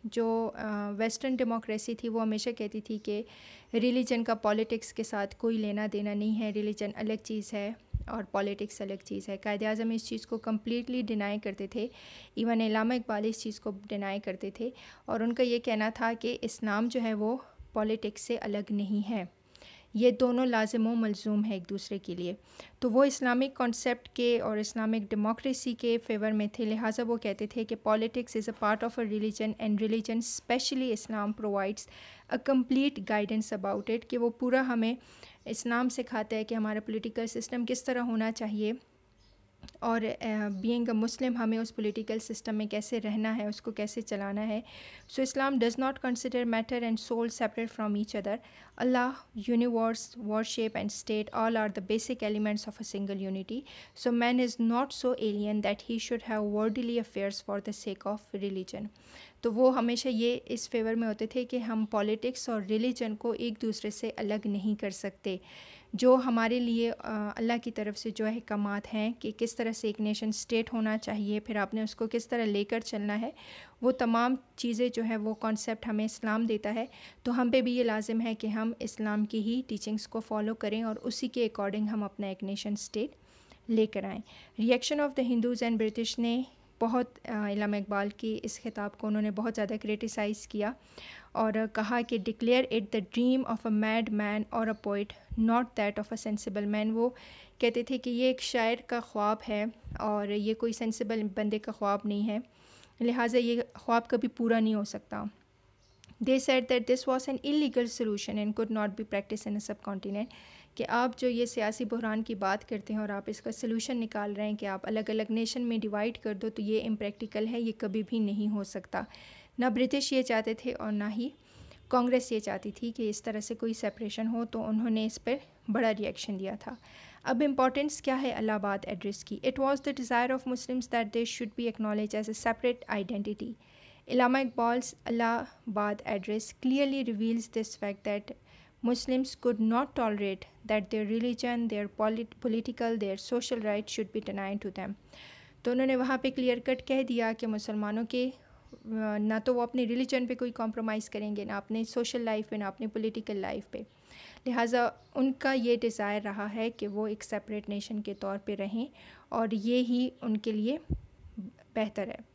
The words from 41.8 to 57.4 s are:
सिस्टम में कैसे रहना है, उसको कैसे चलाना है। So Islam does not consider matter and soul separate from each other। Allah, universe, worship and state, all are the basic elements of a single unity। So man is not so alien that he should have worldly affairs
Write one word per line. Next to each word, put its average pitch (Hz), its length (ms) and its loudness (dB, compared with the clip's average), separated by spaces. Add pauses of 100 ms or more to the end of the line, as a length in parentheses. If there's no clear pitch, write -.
सिस्टम 220 360 -4
में 214 120 0
कैसे 214 320 -2
रहना 214 320 0
है, 220 160 0
उसको 208 240 -6
कैसे 214 300 -4
चलाना 202 400 -2
है। 220 220 -2 (460)
So - 100 -4
Islam 262 400 2
does 233 200 2
not 269 160 0
consider 247 500 -2
matter 233 360 0
and 226 300 -2
soul 233 160 0
separate 226 520 -2
from 208 120 0
each 208 240 -2
other। 208 220 -2 (440)
Allah, 254 300 4 (380)
universe, 233 760 2
worship 220 500 0
and 208 140 -2
state, 214 380 -2 (120)
all 226 180 4
are 214 220 0
the 190 80 -8
basic 226 300 0
elements 208 520 0
of - 120 -14
a - 140 -8
single 196 360 -2
unity। 190 300 -4 (360)
So 240 160 2
man 240 340 4
is 226 240 2
not 247 180 2
so - 160 -6
alien 208 560 2
that 202 160 2 (140)
he 233 80 0
should 233 300 -4
have 208 260 0
worldly 233 500 0
affairs 202 440 -4